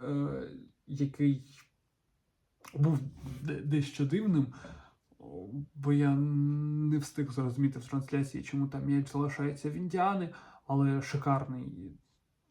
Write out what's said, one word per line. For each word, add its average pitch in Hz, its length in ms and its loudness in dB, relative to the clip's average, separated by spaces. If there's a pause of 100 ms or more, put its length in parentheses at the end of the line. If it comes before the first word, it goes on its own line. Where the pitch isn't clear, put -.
е, 143 460 -2 (380)
який 139 580 2 (1300)
був 147 260 4 (420)
де-, 143 200 -4
дещо 143 440 0
дивним, 160 480 2 (1200)
бо 143 180 2
я 143 220 6
не 147 800 2
встиг 143 340 -4
зрозуміти 131 480 0
в - 80 -12
трансляції, 139 560 -2
чому 139 240 0
там 135 180 -6
м'яч 139 260 2
залишається 143 580 -2
в 147 40 -4
Індіани, 180 560 0 (380)
але 139 340 4
шикарний 135 960 -2 (540)